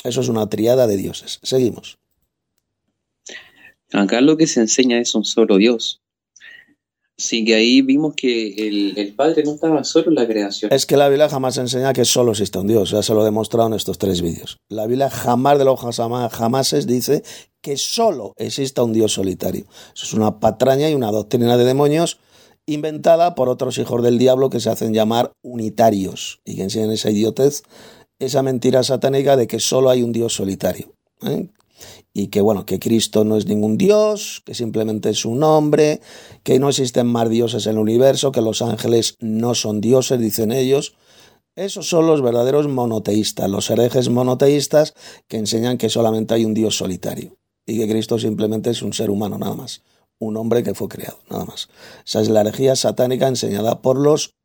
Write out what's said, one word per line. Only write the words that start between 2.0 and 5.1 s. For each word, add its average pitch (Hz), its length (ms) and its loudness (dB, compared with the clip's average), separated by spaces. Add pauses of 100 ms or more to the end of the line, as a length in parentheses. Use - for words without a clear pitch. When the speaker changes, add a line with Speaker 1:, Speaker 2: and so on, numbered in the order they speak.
Speaker 2:
Acá 104 280 0
lo 156 160 6
que 160 100 2
se 127 140 0
enseña 120 400 2
es 117 160 -4